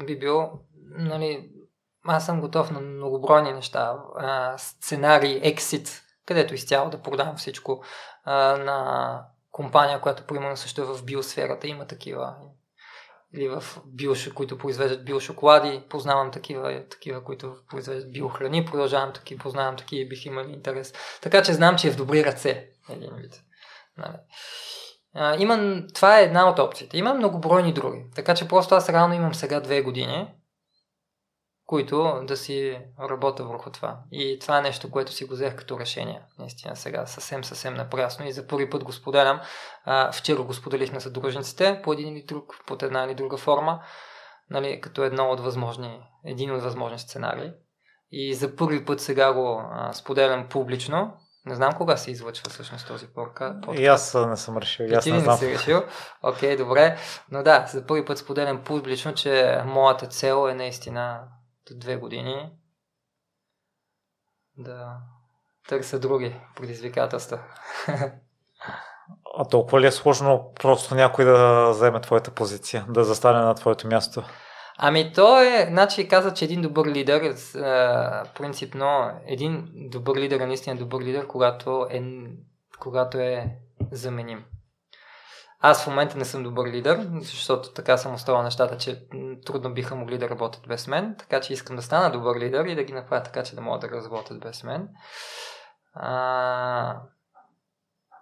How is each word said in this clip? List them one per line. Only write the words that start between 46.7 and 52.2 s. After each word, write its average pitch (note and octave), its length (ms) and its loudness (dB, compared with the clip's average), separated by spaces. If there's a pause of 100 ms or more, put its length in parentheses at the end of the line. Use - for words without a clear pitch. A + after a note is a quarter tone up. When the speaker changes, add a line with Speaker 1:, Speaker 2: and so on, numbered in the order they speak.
Speaker 1:
сценарии. B2 520 -8 (600)
И C#3 220 -6
за C#3 220 -4
първи D3+ 300 -2
път C#3+ 160 -2
сега C3+ 320 4
го, A#2+ 380 -2
а, A#2 220 -6
споделям C3 560 2
публично. C#3 640 -4 (320)
Не C3 100 -8
знам C3+ 180 2
кога E3 240 2
се - 140 -10
излъчва A#2 380 -12